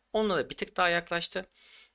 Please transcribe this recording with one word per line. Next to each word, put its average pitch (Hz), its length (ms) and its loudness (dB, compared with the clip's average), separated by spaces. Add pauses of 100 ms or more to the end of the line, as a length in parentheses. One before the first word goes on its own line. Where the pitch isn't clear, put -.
(140)
onlara 196 360 2
bir - 80 -10
tık - 200 -6
daha 180 120 4
yaklaştı. 170 560 -2 (500)